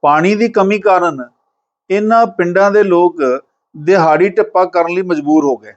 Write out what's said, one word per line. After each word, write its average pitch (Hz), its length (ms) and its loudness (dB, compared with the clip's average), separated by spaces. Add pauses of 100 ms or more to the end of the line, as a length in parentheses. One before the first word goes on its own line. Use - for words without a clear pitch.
ਪਾਣੀ 160 340 2
ਦੀ 226 120 0
ਕਮੀ 202 320 0
ਕਾਰਨ 170 500 -2 (600)
ਇਹਨਾਂ 214 360 2
ਪਿੰਡਾਂ 196 460 0
ਦੇ 208 120 2
ਲੋਕ 175 320 2 (640)
ਦਿਹਾੜੀ 160 520 2
ਟੱਪਾ 180 360 0
ਕਰਨ 170 280 -2
ਲਈ 185 80 -2
ਮਜਬੂਰ 151 440 0
ਹੋ 127 120 -2
ਗਏ। 107 200 -20